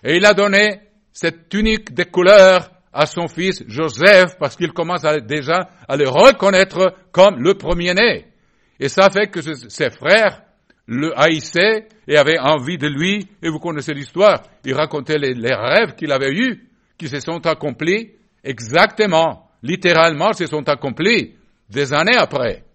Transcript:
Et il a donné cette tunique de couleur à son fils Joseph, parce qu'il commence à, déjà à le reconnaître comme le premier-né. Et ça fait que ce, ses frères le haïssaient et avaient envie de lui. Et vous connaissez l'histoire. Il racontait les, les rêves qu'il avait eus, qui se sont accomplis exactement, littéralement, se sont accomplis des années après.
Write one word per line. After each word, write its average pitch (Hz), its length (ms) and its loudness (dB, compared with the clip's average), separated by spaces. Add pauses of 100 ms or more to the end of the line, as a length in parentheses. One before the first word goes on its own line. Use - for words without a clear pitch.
Et 147 140 -2
il 190 80 2
a 208 80 6
donné 202 480 0 (320)
cette - 360 -8
tunique 214 440 -4
de 175 100 -4
couleur 185 680 6 (200)
à 147 140 -2
son 170 220 -8
fils 180 400 -6
Joseph, 160 680 2
parce 143 180 -6
qu'il 170 180 -6
commence 170 320 -6
à, 151 140 0
déjà 151 500 -4 (180)
à 135 80 -4
le 143 140 0
reconnaître 190 840 4 (180)
comme 185 300 4
le 180 120 2
premier-né. 175 720 -2 (520)
Et 139 100 -4
ça 190 200 4
fait 202 180 -2
que 180 140 -10
ce, 151 120 -10 (160)
ses 135 200 -4
frères 196 540 0 (440)
le 131 300 -6
haïssaient 170 720 0 (200)
et 147 100 2
avaient 151 220 2
envie 147 380 -2
de 143 100 -6
lui. 180 420 -4 (120)
Et 165 80 -6
vous 156 100 -8
connaissez 151 340 -8
l'histoire. 160 500 0 (220)
Il 131 80 -6
racontait 151 440 -4
les, 135 160 -2
les 120 220 -2
rêves 147 400 -2
qu'il 147 160 -6
avait 135 220 -2
eus, 226 360 -4 (280)
qui 160 100 -14
se 139 120 -8
sont 165 280 -8
accomplis 165 640 -4 (320)
exactement, 160 1080 -2 (100)
littéralement, 165 720 0
se 175 140 -6
sont 151 200 -6
accomplis 147 680 -4 (340)
des 131 240 -4
années 185 240 0
après. 131 580 -4